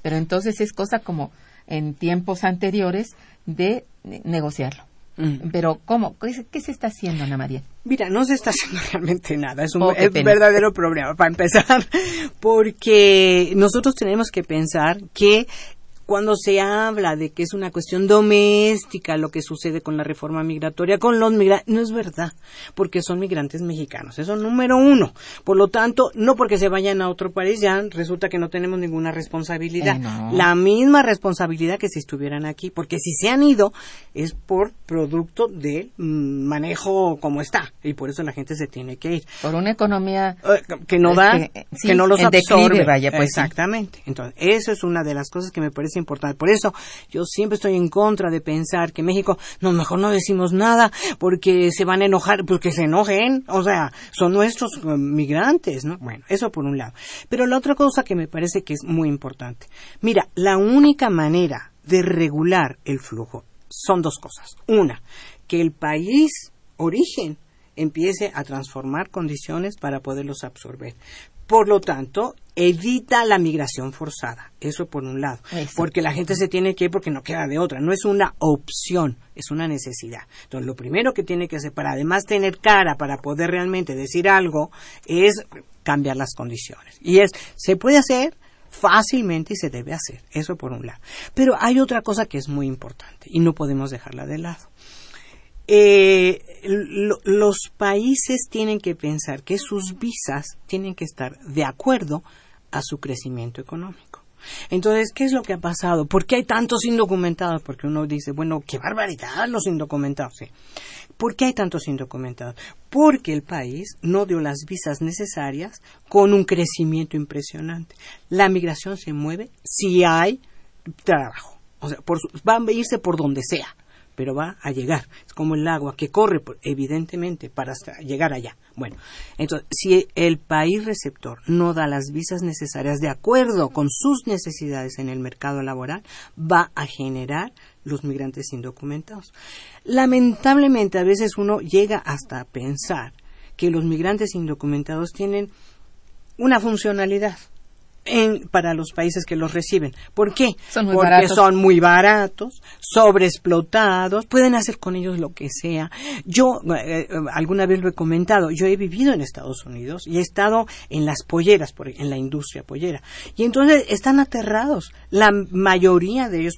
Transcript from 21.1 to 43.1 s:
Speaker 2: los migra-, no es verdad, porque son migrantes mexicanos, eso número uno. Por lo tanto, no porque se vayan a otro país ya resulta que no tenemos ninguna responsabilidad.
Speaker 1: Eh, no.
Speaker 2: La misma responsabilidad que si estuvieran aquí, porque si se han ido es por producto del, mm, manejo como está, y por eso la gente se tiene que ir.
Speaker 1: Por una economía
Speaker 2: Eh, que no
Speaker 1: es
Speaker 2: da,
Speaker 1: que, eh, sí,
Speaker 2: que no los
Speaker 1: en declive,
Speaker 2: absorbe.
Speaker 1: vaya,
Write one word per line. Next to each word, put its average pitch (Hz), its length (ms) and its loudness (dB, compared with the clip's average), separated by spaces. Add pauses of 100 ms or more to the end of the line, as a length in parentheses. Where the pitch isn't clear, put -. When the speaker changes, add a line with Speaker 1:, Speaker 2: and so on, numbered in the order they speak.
Speaker 2:
los 226 140 4
migra-, 196 340 4
no 226 140 2
es 226 100 -2
verdad, 175 420 -6 (440)
porque 180 260 -2
son 180 160 -4
migrantes 165 420 -4
mexicanos, 156 600 -10
eso 190 160 -4
número 247 400 2
uno. 262 380 6 (280)
Por 190 140 2
lo 196 100 8
tanto, 233 480 2
no 233 220 4
porque 214 220 2
se 196 100 2
vayan 190 340 0
a 180 60 -2
otro 180 240 -6
país 196 280 -2
ya 196 300 2
resulta 170 380 -4
que 180 100 -4
no 170 120 -4
tenemos 180 280 -4
ninguna 165 320 -4
responsabilidad. 165 840 -4
Speaker 1:
Eh, - 20 -6
no. 120 340 -6
Speaker 2:
La 175 220 4
misma 233 480 6
responsabilidad 180 720 -2
que 202 120 -4
si 190 100 -8
estuvieran 143 480 -8
aquí, 156 240 -10
porque 165 300 -6
si 175 120 -6
se 175 160 0
han 262 140 2
ido 247 300 6 (420)
es 160 200 -6
por 190 360 0 (160)
producto 165 600 -2
del, 160 480 -6
mm, 143 500 -4
manejo 170 720 -2
como 147 220 -4
está, 190 320 -6 (100)
y 147 120 -4
por 139 160 -10
eso 139 120 -8
la 151 80 -6
gente 139 240 -10
se 151 140 -6
tiene 127 280 -14
que 165 160 -6
ir. 165 120 -4 (180)
Speaker 1:
Por 156 140 -4
una 190 160 0
economía 190 720 -2
Speaker 2:
Eh, 202 180 4 (240)
que 175 140 2
no 175 100 6
Speaker 1:
es 175 60 4
Speaker 2:
da, 196 200 8
Speaker 1:
que, 160 160 -2
eh, - 200 -18
sí, - 160 -4
Speaker 2:
que 190 80 6
no 185 100 6
los 190 140 6
Speaker 1:
en 170 100 6
declive, 185 320 8
Speaker 2:
absorbe. 208 220 6
Speaker 1:
vaya, 139 260 4